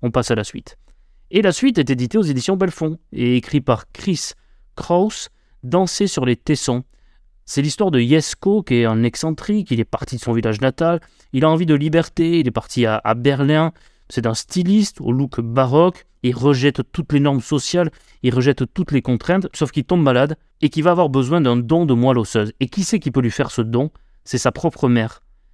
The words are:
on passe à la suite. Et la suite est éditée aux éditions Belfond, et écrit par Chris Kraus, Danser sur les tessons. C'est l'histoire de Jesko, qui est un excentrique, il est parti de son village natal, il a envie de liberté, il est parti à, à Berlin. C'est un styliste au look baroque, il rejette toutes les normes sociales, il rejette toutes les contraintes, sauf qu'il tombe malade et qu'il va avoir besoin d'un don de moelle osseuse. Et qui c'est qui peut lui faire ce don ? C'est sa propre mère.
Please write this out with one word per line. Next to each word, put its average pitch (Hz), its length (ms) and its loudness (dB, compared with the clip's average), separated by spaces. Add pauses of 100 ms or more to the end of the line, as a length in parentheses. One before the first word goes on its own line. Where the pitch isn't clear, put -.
on 123 100 -4
passe 120 200 -2
à 117 40 2
la 107 80 -4
suite. - 340 -14 (540)
Et 208 100 2
la 202 100 4
suite 254 260 0
est 135 120 0
éditée 123 280 0
aux 220 60 4
éditions 151 340 0
Belfond, 165 420 -4 (140)
et 123 240 0
écrit 135 240 -2
par - 320 -2
Chris - 400 -6 (420)
Kraus, - 540 -2 (340)
Danser 180 440 0
sur 139 180 -2
les 123 100 2
tessons. 127 480 -2 (600)
C'est - 180 -4
l'histoire 165 300 0
de 135 80 4
Jesko, 139 640 2
qui 123 120 0
est 120 100 2
un 113 180 2
excentrique, 160 680 -4
il 117 100 0
est 110 40 0
parti - 300 -8
de 113 60 -8
son 120 100 -4
village 110 300 -2
natal, 165 400 0 (320)
il 131 100 0
a 156 60 4
envie 160 160 2
de 156 100 4
liberté, 165 640 0
il 139 80 2
est 120 40 -2
parti 117 340 -2
à, 110 180 0
à 110 100 0
Berlin. 143 600 2 (340)
C'est - 180 -4
un 113 80 0
styliste 190 680 0
au - 100 -2
look 127 300 -2
baroque, 131 640 2 (180)
il 123 120 0
rejette 135 460 2 (120)
toutes - 180 -6
les 147 80 2
normes 139 220 2
sociales, 156 500 -2 (320)
il 123 100 2
rejette 131 300 2 (100)
toutes 170 200 -4
les 135 80 2
contraintes, 175 520 -2
sauf - 180 -4
qu'il 143 120 -2
tombe 180 180 0
malade 139 360 2 (240)
et 147 80 2
qu'il 156 140 -4
va 180 80 4
avoir 170 180 2
besoin 135 320 2
d'un 123 160 4
don 147 280 0
de 139 80 2
moelle 123 260 2
osseuse. 107 420 -2
Et 131 60 -2
qui 196 160 -4
c'est 196 160 0
qui 147 120 -4
peut 131 100 0
lui 120 100 0
faire 139 200 -4
ce - 100 -4
don ? 117 300 -2 (320)
C'est - 140 -6
sa 123 160 0
propre - 340 -2
mère. 117 340 0 (320)